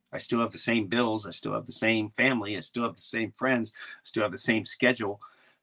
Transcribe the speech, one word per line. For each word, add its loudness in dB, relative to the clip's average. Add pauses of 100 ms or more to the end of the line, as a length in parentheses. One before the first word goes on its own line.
(120)
I -8
still 0
have 0
the -12
same 2
bills. 2
I -8
still -6
have -4
the -10
same 2
family. 2
I -6
still -4
have -4
the -20
same -4
friends. 0
I -14
still -2
have 2
the -10
same 2
schedule." 2 (420)